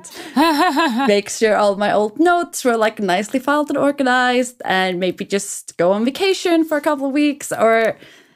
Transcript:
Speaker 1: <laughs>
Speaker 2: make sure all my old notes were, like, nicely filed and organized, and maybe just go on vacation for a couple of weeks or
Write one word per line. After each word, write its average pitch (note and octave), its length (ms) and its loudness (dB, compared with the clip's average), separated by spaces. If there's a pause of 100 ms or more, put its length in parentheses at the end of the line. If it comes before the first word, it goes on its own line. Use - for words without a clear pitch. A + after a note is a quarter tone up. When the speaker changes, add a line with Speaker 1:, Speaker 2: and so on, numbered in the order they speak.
(360)
Speaker 1:
<laughs> D4 720 2
Speaker 2:
make G3+ 220 2
sure G#3+ 260 0
all G3+ 200 2
my G#3 180 0
old G#3+ 260 0
notes F4 460 0
were, A#3 120 2
like, A3 220 0
nicely G#3 400 -2
filed D4 300 0
and C#4+ 80 -2
organized, B3+ 880 0
and F#3 340 0
maybe F3+ 260 -4
just - 520 -8
go F3 140 2
on G#3+ 140 0
vacation E4+ 600 0
for D#4+ 120 -2
a D4 40 -2
couple D4 260 -2
of C4+ 60 -4
weeks D4 380 -2
or A3+ 460 2 (380)